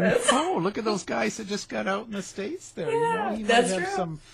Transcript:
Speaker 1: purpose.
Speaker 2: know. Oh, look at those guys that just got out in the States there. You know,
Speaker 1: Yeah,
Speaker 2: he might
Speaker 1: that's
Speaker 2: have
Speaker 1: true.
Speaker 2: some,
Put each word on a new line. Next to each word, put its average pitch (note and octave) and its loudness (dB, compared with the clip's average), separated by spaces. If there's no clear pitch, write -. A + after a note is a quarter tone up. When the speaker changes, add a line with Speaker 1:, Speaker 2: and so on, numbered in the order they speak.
Speaker 1:
purpose. F#3+ 4
Speaker 2:
know. D#4+ 2
Oh, C#4 0
look F#3+ 0
at A3+ -2
those G#3+ 0
guys A3 -2
that G#3+ -10
just G3 -6
got G#3+ -4
out G3+ -2
in A#3 -12
the G3+ -4
States A#3 -10
there. - -6
You A4+ 2
know, A#4 2
Speaker 1:
Yeah, G#4+ -2
Speaker 2:
he A3 -6
might G#3 -2
Speaker 1:
that's A#3+ 6
Speaker 2:
have F#3 0
Speaker 1:
true. F#3+ -4
Speaker 2:
some, E3+ -4